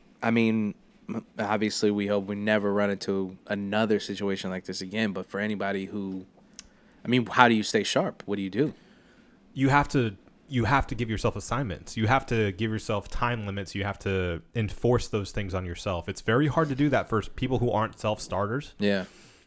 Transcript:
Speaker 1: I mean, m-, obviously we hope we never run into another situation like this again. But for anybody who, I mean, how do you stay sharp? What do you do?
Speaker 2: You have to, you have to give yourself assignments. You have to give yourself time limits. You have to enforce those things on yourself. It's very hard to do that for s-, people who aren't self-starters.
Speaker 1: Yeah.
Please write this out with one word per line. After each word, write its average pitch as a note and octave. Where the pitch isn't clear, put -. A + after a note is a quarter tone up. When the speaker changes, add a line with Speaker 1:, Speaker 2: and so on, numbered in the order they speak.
Speaker 1:
I A#2
mean, A2
m-, A2+
obviously G#2
we G#2
hope G2+
we G2+
never G#2
run G2+
into F#2+
another G#2
situation G2
like F#2
this F#2+
again. G2+
But F#2+
for G2
anybody G2
who, F#2+
I -
mean, A#2+
how B2
do A#2
you G#2+
stay G2+
sharp? -
What G2+
do G2
you G2
do? A#2
Speaker 2:
You C3+
have C#3+
to, A#2
you B2
have C3
to -
give A2+
yourself G#2+
assignments. A#2
You A2+
have C3
to A2
give A2
yourself G#2+
time A#2+
limits. G2
You G2
have G2
to F2+
enforce A#2
those G2+
things G2
on F#2
yourself. F2
It's -
very C3
hard D3+
to C3+
do C#3+
that A#2+
for A2+
s-, G2
people B2+
who A#2+
aren't G#2+
self-starters. G#2+
Speaker 1:
Yeah. G2+